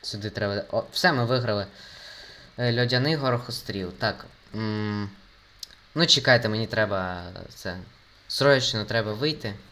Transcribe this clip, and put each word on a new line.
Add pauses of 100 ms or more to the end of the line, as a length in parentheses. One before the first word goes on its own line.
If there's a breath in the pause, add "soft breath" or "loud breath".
Сюди
треба.
О,
все,
ми
виграли. (920 loud breath)
Е,
льодяний
горохостріл.
Так. (280)
М, (840)
ну,
чекайте,
мені
треба (300)
це... (500)
Срочно
треба
вийти. (160)